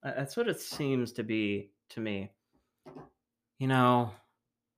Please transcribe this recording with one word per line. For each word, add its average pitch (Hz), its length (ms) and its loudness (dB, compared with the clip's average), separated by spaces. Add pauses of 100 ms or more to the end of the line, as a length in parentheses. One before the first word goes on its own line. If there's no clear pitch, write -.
Uh, 139 140 -6
that's 135 220 -6
what 240 100 0
it 175 100 0
seems 131 540 -2
to 120 100 -6
be 104 460 -2 (220)
to - 100 -10
me. 101 300 -6 (1300)
You 135 80 -2
know, 123 460 6 (640)